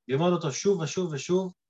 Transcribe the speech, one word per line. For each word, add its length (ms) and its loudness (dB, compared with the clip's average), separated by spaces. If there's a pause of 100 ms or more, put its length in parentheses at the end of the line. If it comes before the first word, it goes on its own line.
ללמוד 260 2
אותו 180 0
שוב 280 2
ושוב 340 -4
ושוב, 400 -2 (160)